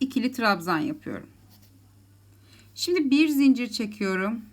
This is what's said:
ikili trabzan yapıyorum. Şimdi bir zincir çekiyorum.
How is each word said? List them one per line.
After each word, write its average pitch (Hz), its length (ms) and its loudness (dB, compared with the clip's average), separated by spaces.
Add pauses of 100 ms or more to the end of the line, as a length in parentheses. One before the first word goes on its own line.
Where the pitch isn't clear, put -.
ikili 262 320 -2
trabzan 185 460 0
yapıyorum. - 480 -8 (1500)
Şimdi 349 360 0
bir 302 180 4
zincir 269 400 4
çekiyorum. 208 720 -4 (120)